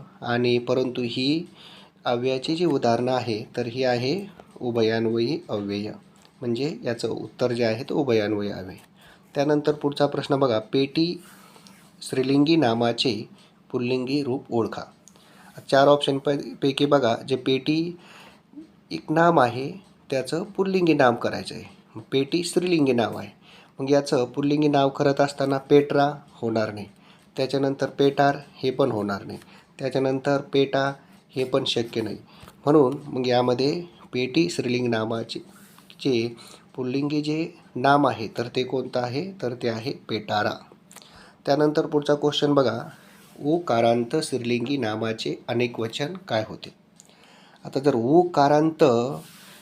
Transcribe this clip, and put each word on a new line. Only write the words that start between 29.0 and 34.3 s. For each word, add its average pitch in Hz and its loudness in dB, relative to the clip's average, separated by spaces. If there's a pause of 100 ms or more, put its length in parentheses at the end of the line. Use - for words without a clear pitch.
नाही, 101 -14 (400)
त्याच्यानंतर 135 0 (120)
पेटा 139 2 (440)
हे 131 -2
पण 131 0
शक्य 117 -2
नाही. 101 -6 (480)
म्हणून 143 6 (100)
मग 123 -4
यामध्ये 123 2 (420)
पेटी 127 0